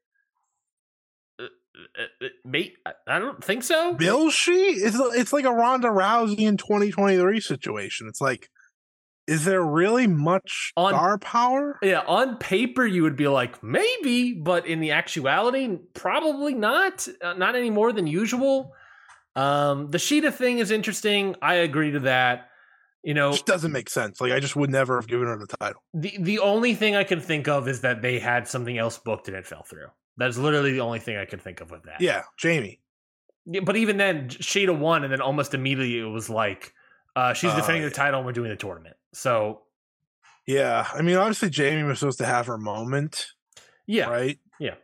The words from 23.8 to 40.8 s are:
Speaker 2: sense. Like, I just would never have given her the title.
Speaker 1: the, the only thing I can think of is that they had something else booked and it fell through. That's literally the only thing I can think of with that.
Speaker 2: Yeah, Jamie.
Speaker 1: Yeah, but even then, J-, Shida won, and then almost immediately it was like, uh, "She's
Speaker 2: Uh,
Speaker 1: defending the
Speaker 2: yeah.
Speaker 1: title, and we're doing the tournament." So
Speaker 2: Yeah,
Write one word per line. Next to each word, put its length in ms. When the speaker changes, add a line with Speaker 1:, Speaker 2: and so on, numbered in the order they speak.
Speaker 2:
sense. 320
Like, 120
I 80
just 160
would 120
never 280
have 100
given 220
her 100
the 80
title. 260
Speaker 1:
the, 260
the 200
only 340
thing 220
I 80
can 160
think 280
of 200
is 120
that 220
they 160
had 280
something 300
else 220
booked 300
and 80
it 100
fell 160
through. 240
That's 180
literally 360
the 80
only 180
thing 180
I 80
can 140
think 240
of 80
with 140
that. 180
Speaker 2:
Yeah, 220
Jamie. 440
Speaker 1:
Yeah, 180
but 120
even 200
then, 320
J-, 380
Shida 120
won, 260
and 80
then 100
almost 320
immediately 440
it 140
was 160
like, 460
uh, 160
"She's 200
Speaker 2:
Uh, 40
Speaker 1:
defending 280
the 40
Speaker 2:
yeah. 60
Speaker 1:
title, 260
and 60
we're 60
doing 180
the 60
tournament." 400
So 480
Speaker 2:
Yeah, 460